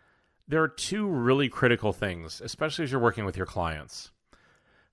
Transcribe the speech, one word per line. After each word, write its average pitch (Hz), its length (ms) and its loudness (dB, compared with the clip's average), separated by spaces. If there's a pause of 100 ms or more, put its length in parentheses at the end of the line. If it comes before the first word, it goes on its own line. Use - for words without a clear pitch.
(480)
there 156 160 2
are 156 60 2
two 208 360 -4
really 135 440 4
critical 113 420 2
things, 87 480 -6
especially 156 460 -4
as 127 80 -4
you're 131 80 2
working 113 240 2
with 92 100 -4
your 92 100 -2
clients. 80 680 -6 (800)